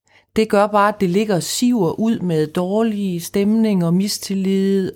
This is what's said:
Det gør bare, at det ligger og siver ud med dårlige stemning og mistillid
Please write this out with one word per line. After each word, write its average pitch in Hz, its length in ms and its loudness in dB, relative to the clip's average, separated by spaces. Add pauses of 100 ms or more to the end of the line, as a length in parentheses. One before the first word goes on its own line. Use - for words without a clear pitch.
(360)
Det 220 140 2
gør 208 180 4
bare, 202 220 2
at 208 120 -4
det 190 80 0
ligger 208 260 0
og 170 80 -2
siver 240 560 0
ud 220 200 0
med 160 280 0
dårlige 196 720 -2
stemning 202 680 0
og 165 80 2
mistillid 196 1040 0